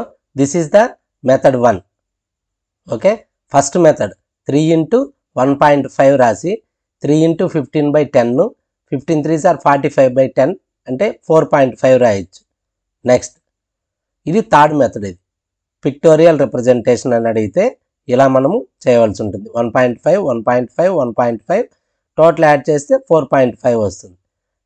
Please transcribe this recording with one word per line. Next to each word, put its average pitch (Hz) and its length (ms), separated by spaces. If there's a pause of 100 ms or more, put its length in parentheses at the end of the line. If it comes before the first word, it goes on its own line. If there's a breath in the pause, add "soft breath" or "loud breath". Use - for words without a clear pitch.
(300)
this 135 260
is 165 140
the 202 140 (400)
method 131 320
one. 117 240 (1120)
ఓకే, 151 180 (420)
ఫస్ట్ 139 320
మెథడ్ 120 280 (340)
త్రీ 139 120 (160)
ఇంటూ 160 220 (420)
వన్ 139 220
పాయింట్ 143 340
ఫైవ్ 139 280
రాసి, 120 280 (520)
త్రీ 143 120 (120)
ఇంటూ 165 180 (100)
ఫిఫ్టీన్ 147 400
బై 151 80 (120)
టెన్, 120 160 (600)
ఫిఫ్టీన్ 151 340
త్రీస్ 156 240
are 156 160
ఫార్టీ 143 300
ఫైవ్ 131 220
బై 135 80 (120)
టెన్, 143 160 (360)
అంటే 131 160 (220)
ఫోర్ 160 260
పాయింట్ 135 280
ఫైవ్ 131 220
రాయొచ్చు. 98 380 (720)
నెక్స్ట్, - 240 (960)
ఇది 202 120 (120)
థర్డ్ 151 280
మెథడ్. 107 300
ఇది 90 80 (640)
పిక్టోరియల్ 156 580
రిప్రజెంటేషన్ 123 760
అని 113 140
అడిగితే 110 320 (500)
ఇలా 135 120 (100)
మనము 139 220 (280)
చేయవలసి 117 400
ఉంటుంది. 101 220 (100)
వన్ 117 180
పాయింట్ 123 300
ఫైవ్, 180 240
వన్ 117 180
పాయింట్ 123 300
ఫైవ్, 185 240
వన్ 120 180
పాయింట్ 120 300
ఫైవ్ 208 160 (540)
టోటల్ 160 300
యాడ్ 143 200
చేస్తే 151 260 (140)
ఫోర్ 156 240
పాయింట్ 131 300
ఫైవ్ 120 240
వస్తుంది. 90 300 (480)